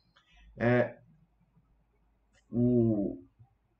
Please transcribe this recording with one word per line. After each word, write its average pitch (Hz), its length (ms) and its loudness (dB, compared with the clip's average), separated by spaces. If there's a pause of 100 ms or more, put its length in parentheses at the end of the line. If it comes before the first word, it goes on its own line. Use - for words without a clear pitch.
(580)
É, 120 400 0 (1500)
o 117 720 0 (560)